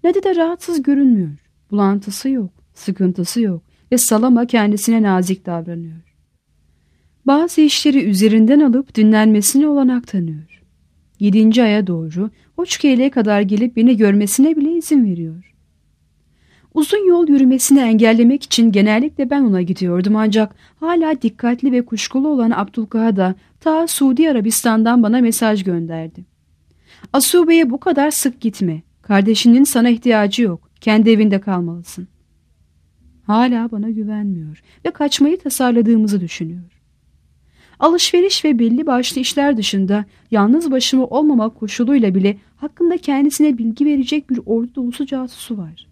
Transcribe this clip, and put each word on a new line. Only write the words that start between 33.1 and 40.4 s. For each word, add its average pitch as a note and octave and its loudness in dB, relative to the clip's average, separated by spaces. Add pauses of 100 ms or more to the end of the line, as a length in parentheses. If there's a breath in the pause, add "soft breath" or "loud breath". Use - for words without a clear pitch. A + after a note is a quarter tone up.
Hala A#3 0
bana G#3+ -6
güvenmiyor G#3 -8 (220 soft breath)
ve E4+ -4
kaçmayı D4 0
tasarladığımızı A3+ 0
düşünüyor. E3+ -12 (960 soft breath)
Alışveriş F4 0
ve C#4 2
belli A#3+ 0
başlı B3+ -4
işler C#4 -2
dışında G3+ -2 (260 soft breath)
yalnız B3 2